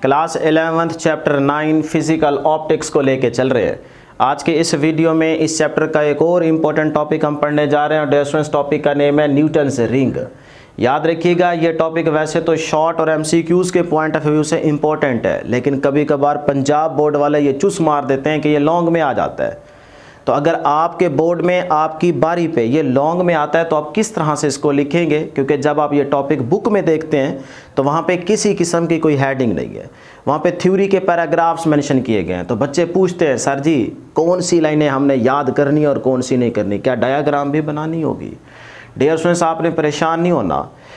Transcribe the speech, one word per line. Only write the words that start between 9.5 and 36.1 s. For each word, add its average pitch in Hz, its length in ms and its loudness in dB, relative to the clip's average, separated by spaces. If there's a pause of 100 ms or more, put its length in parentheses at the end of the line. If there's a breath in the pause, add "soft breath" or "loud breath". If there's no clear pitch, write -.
ring। 117 340 0 (640 loud breath)
याद 151 260 0
रखिएगा, 175 460 2
ये 165 220 0
topic 160 360 0
वैसे 156 300 0
तो 160 180 0
short 160 420 0
और 160 100 2
एमसीक्यूज़ 165 600 0
के 180 120 2
point 156 320 -2
of 147 100 -2
view 151 180 2
से 160 160 -2
important 147 680 0
है, 90 200 0
लेकिन 127 340 0
कभी 143 260 2
कभार 143 420 0
पंजाब 143 480 0
board 151 200 2
वाले 147 240 2
ये 143 140 2
चुस 180 280 -2
मार 147 240 2
देते 139 240 0
हैं 151 100 -2
कि 151 80 0
ये 151 120 2
long 165 280 2
में 165 120 2
आ 143 120 0
जाता 85 320 -2
है। - 260 -8 (560 loud breath)
तो 131 60 2
अगर 147 240 2
आपके 160 540 0
बोर्ड 165 320 0
में 180 260 0
आपकी 160 460 0
बारी 165 340 0
पे 120 160 0
ये 135 180 0
long 143 400 0
में 175 120 2
आता 147 240 0
है 165 60 2
तो 160 120 -2
आप 151 180 -4
किस 214 200 -2
तरह 156 200 -2
से 147 120 -2
इसको 147 260 -2
लिखेंगे, 151 520 0
क्योंकि 143 320 -2
जब 147 240 0
आप 143 140 0
ये 143 120 2
topic 139 440 -2
book 202 180 0
में 202 160 0
देखते 156 320 0
हैं 135 280 -2 (320 loud breath)
तो 135 60 0
वहाँ 151 200 0
पे 180 160 0
किसी 208 360 0
किस्म 170 320 -2
की 160 120 0
कोई 156 180 2
heading 135 380 0
नहीं 64 160 -6
है, 50 200 -14 (380 loud breath)
वहाँ 143 120 0
पे - 140 0
theory 190 340 0
के 190 120 2
paragraphs 165 680 0
mention 143 340 0
किए 107 220 -2
गए 87 120 -4
हैं। 90 120 -6
तो - 100 -2
बच्चे 139 300 0
पूछते 175 420 0
हैं, 131 100 2
"सर 139 220 -2
जी, 147 200 2 (360)
कौन 175 240 2
सी 175 200 2
लाइनें 151 280 2
हमने 139 280 2
याद 131 360 2
करनी 147 320 2
और 139 160 2
कौन 127 200 0